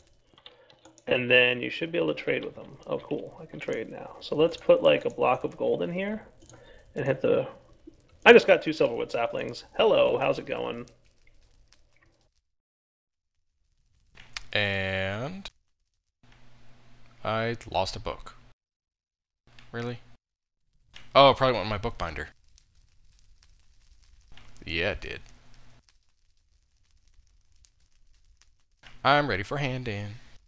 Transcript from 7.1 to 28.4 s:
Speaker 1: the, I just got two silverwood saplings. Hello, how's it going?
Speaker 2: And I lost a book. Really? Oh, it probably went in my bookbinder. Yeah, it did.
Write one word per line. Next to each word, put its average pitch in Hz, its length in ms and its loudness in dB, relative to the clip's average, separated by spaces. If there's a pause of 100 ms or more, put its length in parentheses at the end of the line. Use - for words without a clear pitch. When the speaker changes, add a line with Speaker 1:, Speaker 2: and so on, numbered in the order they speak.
Speaker 1:
the, - 260 2 (800)
I 233 80 12
just - 140 8
got 180 160 6
two 160 80 -2
silverwood 120 400 0
saplings. 131 540 -4 (120)
Hello, 131 420 4
how's 135 200 0
it 127 80 -10
going? 120 400 -8 (3750)
Speaker 2:
And 101 960 -2 (1700)
I 113 340 -4 (120)
lost 92 260 -2
a 104 40 -10
book. - 360 -10 (1400)
Really? 120 280 -8 (1120)
Oh, 139 180 10
it 120 60 2
probably 131 160 2
went 98 120 -4
in 107 40 -2
my 107 80 -2
bookbinder. 90 520 -6 (2250)
Yeah, 82 260 -2
it 76 100 -8
did. - 180 -12 (3750)